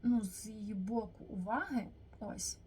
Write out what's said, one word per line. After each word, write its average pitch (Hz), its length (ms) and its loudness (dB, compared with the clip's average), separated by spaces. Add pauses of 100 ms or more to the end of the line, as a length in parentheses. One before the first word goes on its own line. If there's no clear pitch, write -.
ну, 240 220 8
з 185 220 -6
її 214 280 -4
боку 202 500 0
уваги, 220 640 0 (320)
ось. 196 460 -4